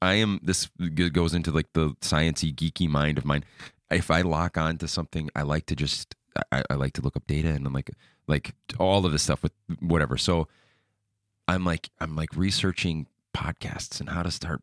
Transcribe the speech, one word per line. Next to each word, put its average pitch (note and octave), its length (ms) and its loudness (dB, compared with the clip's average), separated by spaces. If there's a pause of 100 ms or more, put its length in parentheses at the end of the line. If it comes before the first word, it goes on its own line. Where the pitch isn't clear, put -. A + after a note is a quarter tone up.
I F#2 140 4
am, G#2 280 4
this F2+ 280 0 (240)
g-, F2 160 4
goes E2+ 240 2
into, E2+ 160 2
like, D#2 240 0
the D#2+ 160 4 (100)
sciencey, D#2 540 0
geeky D#2+ 340 0
mind D2 300 2
of C2+ 60 -4
mine. C#2+ 200 0 (460)
If E2+ 200 2
I E2 120 4
lock E2+ 340 0
on D#2+ 220 0
to D#2 100 -6
something, D#2+ 460 -4
I D2 80 -2
like D2 240 -2
to D#2+ 100 -2
just, - 380 -4 (380)
I, C2 180 0
I - 40 0
like C#2 200 -2
to - 80 -6
look C2+ 140 -2
up - 100 -8
data D2+ 220 0
and C#2 180 -2
I'm C2+ 60 -4
like, C2+ 180 -4 (360)
like, - 280 -2 (240)
all F#2+ 260 4
of E2 80 4
this D2+ 120 2
stuff - 180 0
with - 100 0 (280)
whatever. D2+ 360 2
So E2 320 2 (1000)
I'm F#2 160 0
like, E2+ 260 0 (100)
I'm, D#2+ 160 -6
like, D#2 200 -4
researching F2+ 720 0 (280)
podcasts - 640 -8
and C#2 80 -10
how E2+ 140 -4
to F2 80 -2
start - 320 -6